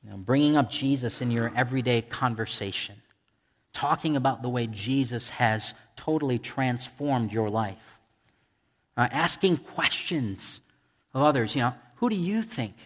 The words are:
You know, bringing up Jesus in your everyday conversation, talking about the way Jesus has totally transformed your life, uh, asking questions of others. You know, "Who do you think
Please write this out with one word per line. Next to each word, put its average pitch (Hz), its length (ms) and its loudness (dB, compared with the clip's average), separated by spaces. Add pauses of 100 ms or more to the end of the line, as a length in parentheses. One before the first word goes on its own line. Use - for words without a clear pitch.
You 104 80 -18
know, 101 60 -12
bringing 139 400 4
up 139 140 4
Jesus 135 500 0
in 123 100 0
your 117 240 0
everyday 123 460 2
conversation, 107 1000 -4 (720)
talking 156 400 0
about 131 260 2
the 123 80 -4
way 120 200 -2
Jesus 113 640 -2
has 110 440 0 (220)
totally 147 420 0
transformed 127 920 -2
your 110 180 2
life, 104 480 -4 (960)
uh, 120 140 2
asking 170 460 2
questions - 1040 -4 (520)
of 135 100 0
others. 139 340 4
You 131 60 2
know, 123 120 2 (220)
"Who 240 120 0
do 220 60 2
you 196 260 0
think 131 460 -6